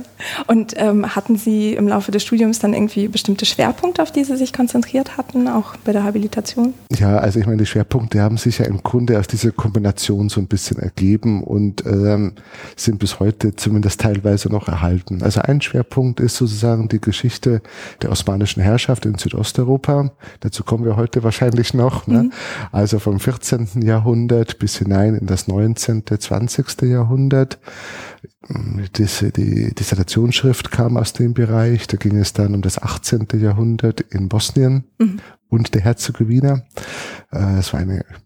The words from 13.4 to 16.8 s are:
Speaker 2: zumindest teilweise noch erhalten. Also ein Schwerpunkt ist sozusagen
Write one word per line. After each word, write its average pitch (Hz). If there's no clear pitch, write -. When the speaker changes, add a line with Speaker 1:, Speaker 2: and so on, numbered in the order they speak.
Speaker 2:
zumindest 104
teilweise 101
noch 104
erhalten. 90
Also 101
ein 143
Schwerpunkt 127
ist 123
sozusagen 110